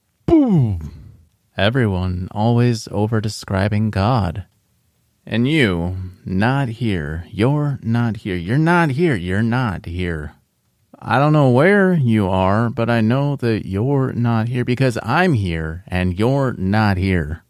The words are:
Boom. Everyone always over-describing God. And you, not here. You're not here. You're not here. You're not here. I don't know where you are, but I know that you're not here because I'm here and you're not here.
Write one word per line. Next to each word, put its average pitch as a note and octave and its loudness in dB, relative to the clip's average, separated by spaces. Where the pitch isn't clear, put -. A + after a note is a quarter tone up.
Boom. C#3+ 2
Everyone F#2+ 0
always A#2 0
over-describing G#2 -2
God. G2 0
And A#2 -2
you, F#2 0
not A#2+ 0
here. E2+ -4
You're C#3 0
not A#2 -2
here. F#2+ -6
You're F2+ -2
not E3 2
here. C#3+ 0
You're F#2 -2
not A2+ -2
here. E2+ -6
I A#2 0
don't D3+ 4
know C#3+ 4
where F#3 4
you A2+ 2
are, F#2+ 2
but A#2 -2
I A#2 2
know C#3 0
that A#2 -2
you're B2+ -2
not A#2 0
here B2 -2
because B2 0
I'm E3 2
here E2+ -2
and F2+ -2
you're C3 0
not G2 0
here. F2 -2